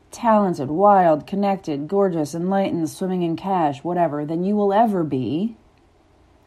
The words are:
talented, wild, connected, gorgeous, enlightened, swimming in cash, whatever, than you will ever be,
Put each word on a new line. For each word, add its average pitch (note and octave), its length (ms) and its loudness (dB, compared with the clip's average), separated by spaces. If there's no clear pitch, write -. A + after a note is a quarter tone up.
talented, G3 580 2
wild, F3 560 4
connected, F#3 600 -4
gorgeous, F3 440 0
enlightened, E3+ 560 -2
swimming F#3 360 -4
in E3 100 -2
cash, D#3 480 -2
whatever, D#3+ 420 -2
than E3 200 -4
you G3+ 100 0
will G3+ 180 0
ever G#3 300 2
be, C#3+ 540 -4